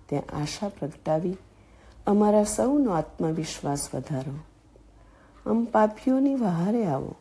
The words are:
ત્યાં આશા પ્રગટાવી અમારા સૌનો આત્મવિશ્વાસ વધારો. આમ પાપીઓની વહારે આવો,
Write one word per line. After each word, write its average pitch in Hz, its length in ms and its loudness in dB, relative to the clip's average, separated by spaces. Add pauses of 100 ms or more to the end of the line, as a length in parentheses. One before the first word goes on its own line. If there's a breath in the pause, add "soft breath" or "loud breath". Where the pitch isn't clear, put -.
ત્યાં - 320 -6
આશા 151 280 -6
પ્રગટાવી 170 680 -4 (720 soft breath)
અમારા 208 380 4
સૌનો 247 460 2
આત્મવિશ્વાસ 160 1040 -4
વધારો. 135 380 -6 (1160 soft breath)
આમ 226 140 2
પાપીઓની 262 720 2
વહારે 208 520 0
આવો, 135 340 -4